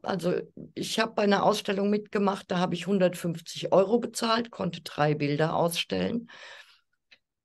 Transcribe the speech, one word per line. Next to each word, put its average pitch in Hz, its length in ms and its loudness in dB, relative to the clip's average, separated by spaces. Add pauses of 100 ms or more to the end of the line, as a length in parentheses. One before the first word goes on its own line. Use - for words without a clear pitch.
also 175 320 -2 (400)
ich - 260 -4
hab 226 160 -2
bei 214 80 2
einer 196 200 4
Ausstellung 208 460 2
mitgemacht, 202 600 -2
da 180 80 0
hab 180 140 2
ich 175 120 -6
hundertfünfzig 175 840 0
Euro 196 280 4
bezahlt, 233 520 -2
konnte 180 300 -6
drei 151 340 0
Bilder 147 400 0
ausstellen. 185 760 -2 (1160)